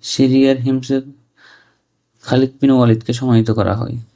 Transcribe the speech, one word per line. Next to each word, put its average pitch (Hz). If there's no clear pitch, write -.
সিরিয়ার 135
হিমসে 131
খালিদ 131
বিন 139
ওয়ালিদকে 120
সমাহিত 117
করা 104
হয়। 117